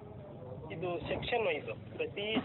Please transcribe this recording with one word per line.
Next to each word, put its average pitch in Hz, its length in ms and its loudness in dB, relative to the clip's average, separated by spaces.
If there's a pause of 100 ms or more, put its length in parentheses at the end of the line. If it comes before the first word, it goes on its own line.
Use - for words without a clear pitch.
(720)
ಇದು 170 360 -2
ಸೆಕ್ಷನ್ 220 400 4
ವೈಸ್, 143 500 0
ಪ್ರತಿ 202 480 0